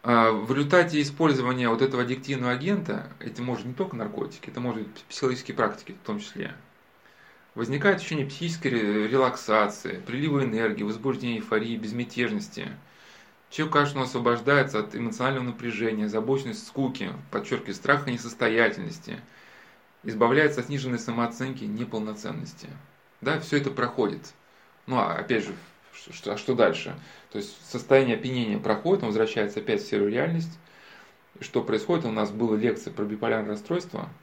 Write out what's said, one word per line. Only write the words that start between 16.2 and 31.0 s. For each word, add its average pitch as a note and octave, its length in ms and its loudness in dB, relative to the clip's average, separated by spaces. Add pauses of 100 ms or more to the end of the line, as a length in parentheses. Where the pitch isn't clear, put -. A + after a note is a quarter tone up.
скуки, B2 440 -2 (200)
подчеркиваю, G#2+ 440 -4
страха C#3 360 2
несостоятельности, A#2 1080 0 (840)
избавляется B2 560 4
от A#2+ 60 -6
сниженной C3 320 -2
самооценки, A#2 640 -4
неполноценности. G#2+ 1040 -8 (520)
Да, D#3 200 -2
все D3 160 -2
это C#3 140 0
проходит. A#2 640 -2 (520)
Ну, B2+ 120 0
а E2+ 160 2
опять G#2+ 300 0
же, F#2+ 100 -8 (400)
ш-, - 180 -20
ш-, - 200 -6
а G2+ 40 -2
что - 180 0
дальше? G#2 400 4 (380)
То G#2+ 60 -6
есть - 180 -8 (100)
состояние B2+ 500 6
опьянения A#2 420 -2
проходит, - 440 2
он A#2 60 0
возвращается A2 520 0
опять G#2+ 220 0
в - 60 -12
серую G#2 220 2
реальность. E3 480 -2 (840)